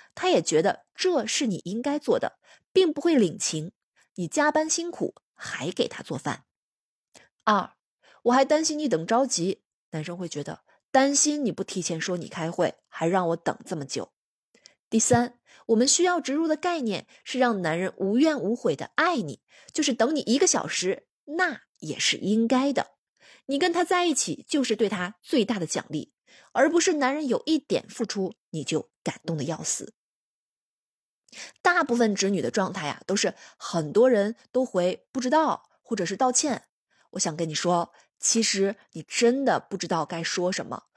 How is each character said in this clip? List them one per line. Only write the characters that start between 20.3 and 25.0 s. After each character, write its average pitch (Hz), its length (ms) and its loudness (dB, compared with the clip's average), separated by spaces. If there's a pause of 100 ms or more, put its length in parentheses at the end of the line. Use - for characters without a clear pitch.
个 370 100 4
小 - 200 0
时， - 400 -4 (180)
那 320 360 -2 (180)
也 151 200 -8
是 - 180 0
应 220 300 2
该 262 260 2
的。 - 220 -4 (500)
你 277 140 -2
跟 349 120 2
他 349 140 2
在 359 200 2
一 320 80 2
起 - 340 -4
就 285 140 0
是 240 140 0
对 208 140 2
他 185 320 -6